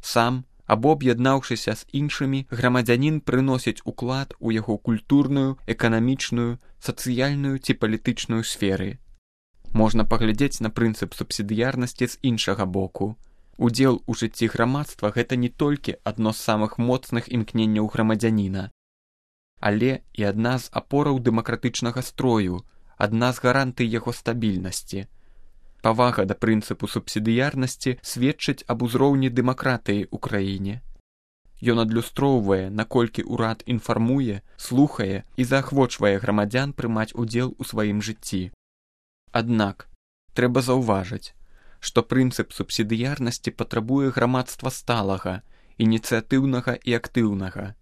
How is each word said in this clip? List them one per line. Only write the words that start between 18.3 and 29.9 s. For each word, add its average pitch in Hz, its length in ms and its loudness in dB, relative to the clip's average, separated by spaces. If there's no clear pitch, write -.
але 110 400 2
і 107 80 -2
адна 110 320 2
з - 160 -8
апораў 139 480 0
дэмакратычнага 117 800 0
строю, 107 640 0
адна 113 400 2
з - 80 -12
гарантый 127 400 2
яго 117 320 -2
стабільнасці. 98 880 -2
Павага 117 400 4
да 95 80 -2
прынцыпу 107 560 0
субсідыярнасці 123 1120 -2
сведчыць - 640 -2
аб 120 240 -4
узроўні 131 400 4
дэмакратыі 123 800 0